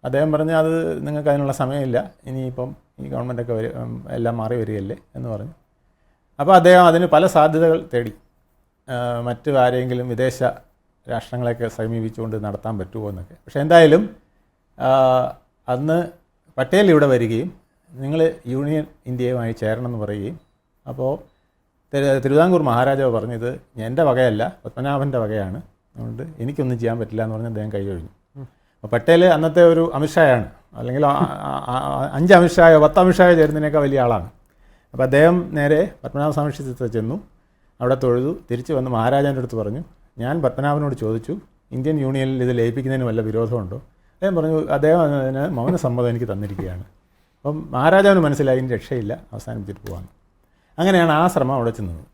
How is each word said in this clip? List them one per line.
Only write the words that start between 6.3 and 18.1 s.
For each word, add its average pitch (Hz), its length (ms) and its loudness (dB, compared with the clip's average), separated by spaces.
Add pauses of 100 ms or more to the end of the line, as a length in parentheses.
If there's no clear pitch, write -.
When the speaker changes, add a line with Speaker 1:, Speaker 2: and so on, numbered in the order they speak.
Speaker 1:
അപ്പോൾ 160 140 4
അദ്ദേഹം 180 300 10
അതിന് 170 220 6
പല 165 200 4
സാധ്യതകൾ 160 680 2
തേടി. 117 180 -4 (760)
ആ, 120 320 -6
മറ്റു 120 300 -6
ആരെങ്കിലും 127 580 0
വിദേശ 123 340 -2 (680)
രാഷ്ട്രങ്ങളെയൊക്കെ 120 580 -6
സമീപിച്ചുകൊണ്ട് 110 760 -6
നടത്താൻ 104 340 -8
പറ്റുമോ 101 300 -10
എന്നൊക്കെ. 90 260 -14
പക്ഷേ - 260 -10
എന്തായാലും, 165 560 6 (600)
ആ, 127 120 0 (760)
അന്ന് 156 380 -2 (520)
പട്ടേൽ 185 320 2
ഇവിടെ 151 160 6
വരികയും 120 460 0 (400)
നിങ്ങൾ 151 400 -2 (140)